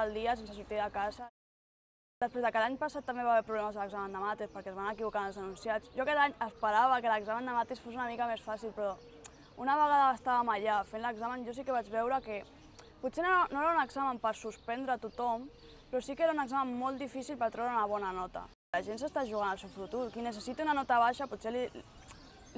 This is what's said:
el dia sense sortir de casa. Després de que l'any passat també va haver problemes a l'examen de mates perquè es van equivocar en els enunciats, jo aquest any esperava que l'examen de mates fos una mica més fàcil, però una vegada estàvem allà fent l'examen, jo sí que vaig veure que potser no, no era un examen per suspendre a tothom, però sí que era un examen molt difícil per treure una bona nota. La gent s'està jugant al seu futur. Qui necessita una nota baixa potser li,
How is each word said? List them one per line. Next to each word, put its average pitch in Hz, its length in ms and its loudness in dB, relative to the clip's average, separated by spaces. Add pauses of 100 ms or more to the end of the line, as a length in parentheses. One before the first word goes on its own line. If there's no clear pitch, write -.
el 214 80 -2
dia 233 240 0
sense 214 160 -12
sortir 208 260 -4
de 208 140 0
casa. 214 340 -4 (920)
Després 247 240 0
de 226 80 4
que 226 80 2
l'any 240 160 4
passat 285 320 -4
també 247 160 -2
va 233 140 6
haver 220 100 4
problemes 214 300 -2
a 202 80 -2
l'examen 196 260 -6
de 196 80 -6
mates 208 320 -2
perquè 190 220 -10
es - 20 -12
van 196 160 -2
equivocar 214 300 -2
en 196 80 -2
els 190 100 -8
enunciats, 202 560 -4
jo 254 80 0
aquest 294 160 4
any 285 140 6 (120)
esperava 226 540 4
que 233 80 0
l'examen 214 400 0
de 247 80 -4
mates 233 240 -2
fos 233 160 -12
una 247 160 -4
mica 233 160 -2
més 226 160 -4
fàcil, 214 320 -6
però 202 220 -2 (580)
una 269 240 2
vegada 285 380 8
estàvem 240 340 2
allà 208 360 2
fent 220 160 -6
l'examen, 240 440 -4
jo 240 80 -6
sí 269 80 -6
que 262 80 -2
vaig 233 200 0
veure 240 340 2
que 208 160 -6 (580)
potser 262 240 -2
no, 359 280 6
no 277 100 0
era 320 160 4
un - 80 6
examen 269 340 -2
per 220 160 0
suspendre 240 600 -4
a - 20 -14
tothom, 240 480 -2 (420)
però 254 140 0
sí 277 120 -6
que 330 120 4
era 320 80 2
un 294 80 0
examen 262 360 0
molt 262 200 -2
difícil 262 400 -6
per 226 160 0
treure 240 160 -2
una 220 160 2
bona 202 240 0
nota. 185 320 -6 (320)
La 180 80 2
gent 208 160 -6
s'està 285 240 -2
jugant 208 320 0
al 190 80 -10
seu 196 80 -14
futur. 208 400 -6
Qui 233 100 -8
necessita 240 460 -4
una 294 80 4
nota 254 240 4
baixa 247 280 2
potser 226 280 -6
li, 247 80 0 (920)